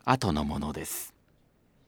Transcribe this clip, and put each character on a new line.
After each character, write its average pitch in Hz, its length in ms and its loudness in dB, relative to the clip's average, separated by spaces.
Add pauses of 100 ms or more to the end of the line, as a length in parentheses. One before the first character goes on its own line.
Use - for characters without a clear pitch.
後 120 280 4
の 73 120 2
者 73 280 -4
で 78 120 -8
す。 - 300 -8 (720)